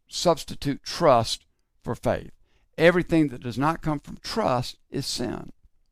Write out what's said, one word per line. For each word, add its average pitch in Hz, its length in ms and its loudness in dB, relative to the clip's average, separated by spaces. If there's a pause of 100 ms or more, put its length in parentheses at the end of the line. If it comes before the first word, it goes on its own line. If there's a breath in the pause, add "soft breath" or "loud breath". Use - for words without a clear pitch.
substitute - 720 -2
trust 123 640 2 (380)
for - 100 -4
faith. - 380 -2 (440)
Everything 165 520 4
that 123 160 -10
does 123 140 -6
not 156 260 -2
come 151 160 -2
from 165 240 -14
trust 131 540 -2 (120)
is 139 160 -6
sin. - 460 -6 (400)